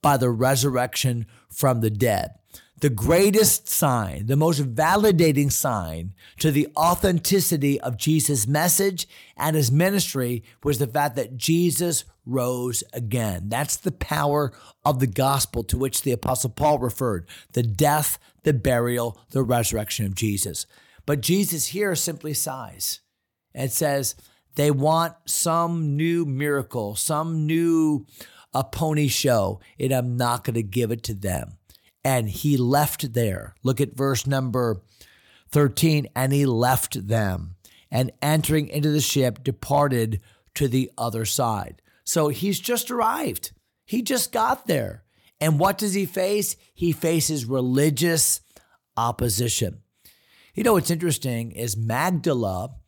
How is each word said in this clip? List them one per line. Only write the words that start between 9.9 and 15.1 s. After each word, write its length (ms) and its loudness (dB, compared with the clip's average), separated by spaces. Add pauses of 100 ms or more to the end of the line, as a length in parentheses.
was 160 0
the 80 0
fact 280 -2
that 220 -6
Jesus 680 0 (220)
rose 680 -2
again. 560 -4
That's 300 -4
the 160 -4
power 580 -2 (320)
of 160 2
the 80 2
gospel 580 0